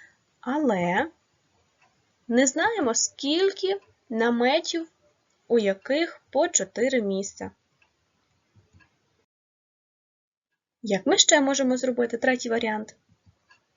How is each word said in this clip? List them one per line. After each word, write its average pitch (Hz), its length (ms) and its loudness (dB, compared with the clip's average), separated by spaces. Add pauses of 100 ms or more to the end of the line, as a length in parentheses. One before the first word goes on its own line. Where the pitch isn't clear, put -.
(400)
але 247 720 -2 (1160)
не 247 200 4
знаємо, 330 460 0
скільки 381 880 -2 (280)
наметів, 247 800 0 (580)
у 233 120 2
яких 240 720 -2
по 311 180 2
чотири 247 540 0
місця. 196 500 -6 (3250)
Як 202 240 -2
ми 349 120 4
ще 302 240 6
можемо 269 360 0
зробити 240 400 -2
третій 254 320 0
варіант? 220 460 -4 (800)